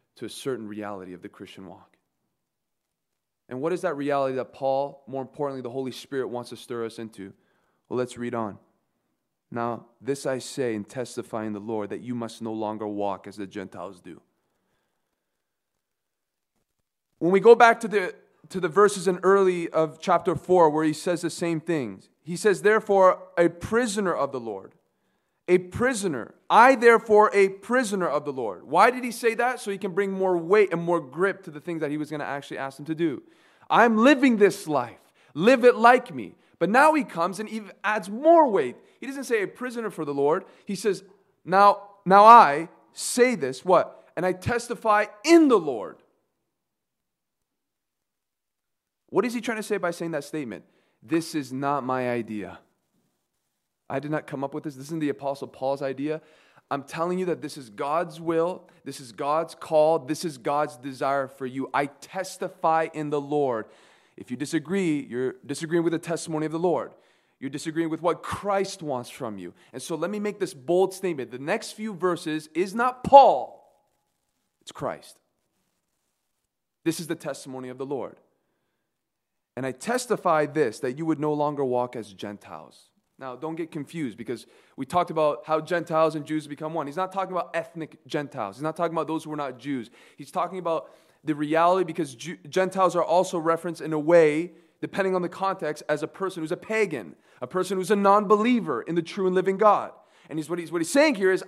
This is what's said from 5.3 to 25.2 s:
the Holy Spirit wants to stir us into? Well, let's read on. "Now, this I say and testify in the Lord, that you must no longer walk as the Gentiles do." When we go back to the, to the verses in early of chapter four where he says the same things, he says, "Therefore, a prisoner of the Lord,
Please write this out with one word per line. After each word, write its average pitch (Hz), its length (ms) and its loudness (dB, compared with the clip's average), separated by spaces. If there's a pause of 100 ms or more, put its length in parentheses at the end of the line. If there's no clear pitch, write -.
the 123 80 -10
Holy 131 240 -8
Spirit 131 340 -6
wants 120 220 -10
to 117 80 -16
stir 117 260 -10
us 113 160 -10
into? 101 320 -14 (560)
Well, 120 100 -6
let's 123 200 -6
read 120 180 -6
on. 107 240 -6 (920)
"Now, 117 360 -6 (120)
this 139 280 -6
I 135 100 -2
say 120 380 -6
and 104 120 -8
testify 117 580 -10
in 107 80 -6
the 101 60 -10
Lord, 104 300 -6
that 101 120 -10
you 123 120 -10
must 117 260 -10
no 110 140 -8
longer 107 320 -6
walk 101 400 -6
as 101 120 -16
the 101 100 -10
Gentiles 92 520 -14
do." 85 220 -20 (3000)
When 165 140 0
we 196 80 6
go 233 160 10
back 233 240 8
to 233 80 -6
the, 185 280 -2 (340)
to 190 100 -8
the 175 80 0
verses 190 400 2
in 180 160 0
early 185 460 4
of 160 300 0
chapter 170 360 0
four 175 340 4
where 156 160 0
he 151 80 0
says 170 300 -4
the 160 80 -6
same 170 280 -4
things, 131 500 -6 (120)
he 170 140 -10
says, 180 260 0
"Therefore, 196 680 4 (120)
a 170 100 4
prisoner 208 640 -2
of 131 180 -4
the 131 80 -8
Lord, 104 360 -12 (720)